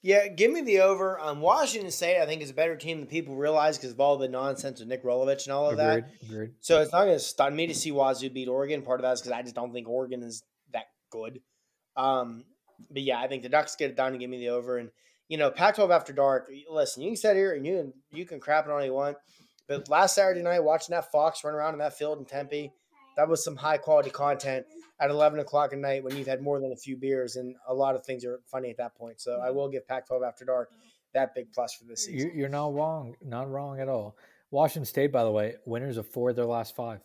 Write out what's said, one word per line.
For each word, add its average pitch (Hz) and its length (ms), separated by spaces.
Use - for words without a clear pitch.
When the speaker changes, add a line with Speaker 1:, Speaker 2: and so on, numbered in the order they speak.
Speaker 1:
Yeah, 202 260
give 202 240
me 339 100
the 208 200
over. 190 380
Um, 151 220
Washington 214 500
State, 175 300
I 151 60
think, 156 140
is 139 100
a - 20
better 160 240
team 160 220
than 139 80
people 147 280
realize 151 420
'cause 131 140
of 113 80
all 139 180
the 131 120
nonsense 131 500
with 110 80
Nick 127 160
Rolovich 131 420
and 139 60
all 147 180
of 117 80
that. 151 200
Speaker 2:
Agreed, - 160
agreed. 110 380
Speaker 1:
So 160 200
it's 151 120
not 185 120
gonna 170 140
stun 139 340
me 165 140
to 160 60
see 156 180
Wazoo 135 380
beat 127 180
Oregon. 139 340
Part 127 200
of - 0
that 127 120
is 123 80
'cause 123 120
I 120 80
just 123 140
don't 120 180
think 117 160
Oregon 127 340
is 113 200
that 113 140
good. 117 320
Um, 127 480
but 139 100
yeah, 127 180
I 131 80
think 131 140
the 123 80
Ducks 147 280
get 143 120
it 131 60
done 131 160
and 127 80
give 123 100
me 127 80
the 120 120
over. 123 280
And, 117 140
you 156 80
know, 147 120
Pac-twelve 196 420
After 156 200
Dark, 135 380
y-, 139 200
listen, 151 320
you 185 100
can 226 40
sit 202 220
here 190 160
and 139 120
you 185 120
can, 139 160
you 165 140
can 160 160
crap 151 240
it 147 60
all 143 120
you 131 100
want. 143 240
But 143 220
last 180 260
Saturday 185 300
night, 175 160
watching 160 340
that 170 160
Fox 156 340
run 151 120
around 156 180
in 147 60
that 147 180
field 147 220
in 131 60
Tempe, 143 480
that 151 140
was 160 140
some 151 120
high-quality 147 540
content 135 580
at 143 100
eleven 151 300
o'clock 143 320
at 135 80
night 139 240
when 135 140
you've 135 100
had 131 140
more 143 180
than 131 140
a - 20
few 131 220
beers, 127 400
and 127 180
a 127 60
lot 135 220
of 131 100
things 127 200
are 123 200
funny 131 240
at 110 80
that 120 160
point. 117 280
So 120 180
I 127 120
will 139 180
give 131 180
Pac-twelve 127 340
After 123 220
Dark 127 260
that 131 200
big 120 200
plus 120 200
for 117 120
this 117 240
Speaker 2:
You, 156 100
Speaker 1:
season. 165 180
Speaker 2:
you're 139 120
not 147 240
wrong, 151 480
not 131 280
wrong 139 300
at 135 80
all. 107 300
Washington 147 340
State, 139 280
by 123 100
the 113 80
way, 107 240
winners 123 300
of 110 140
four 123 220
of 120 40
their 120 100
last 117 300
five. 117 300